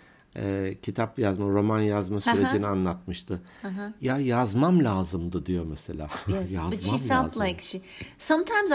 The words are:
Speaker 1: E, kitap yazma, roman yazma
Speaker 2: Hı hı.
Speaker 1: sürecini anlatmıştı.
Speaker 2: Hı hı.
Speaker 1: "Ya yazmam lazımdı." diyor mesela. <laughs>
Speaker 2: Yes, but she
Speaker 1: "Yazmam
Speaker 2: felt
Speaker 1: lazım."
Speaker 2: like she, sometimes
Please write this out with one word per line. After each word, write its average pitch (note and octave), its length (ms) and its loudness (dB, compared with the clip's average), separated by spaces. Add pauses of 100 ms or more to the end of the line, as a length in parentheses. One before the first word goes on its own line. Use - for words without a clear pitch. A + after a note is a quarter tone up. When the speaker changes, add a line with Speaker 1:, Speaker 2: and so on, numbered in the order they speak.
(360)
Speaker 1:
E, G2 460 -4
kitap A2+ 360 -4
yazma, G2+ 300 2
roman G#2 320 4
yazma G#2 400 2
Speaker 2:
Hı D3+ 100 0
hı. - 60 4
Speaker 1:
sürecini G2+ 300 2
anlatmıştı. G2+ 760 -2 (220)
Speaker 2:
Hı G3+ 60 -8
hı. G3+ 320 -8
Speaker 1:
"Ya C3 180 0
yazmam C3 680 4
lazımdı." F2+ 640 -2
diyor F2 180 0
mesela. D2+ 440 -10 (100)
<laughs> - 100 -8
Speaker 2:
Yes, F#2+ 140 0
but F2+ 60 -6
she F#2 60 -6
Speaker 1:
"Yazmam F2+ 460 0
Speaker 2:
felt B2+ 100 -2
Speaker 1:
lazım." B3+ 360 0
Speaker 2:
like F3+ 160 -4
she, - 180 -8 (380)
sometimes F#4+ 560 2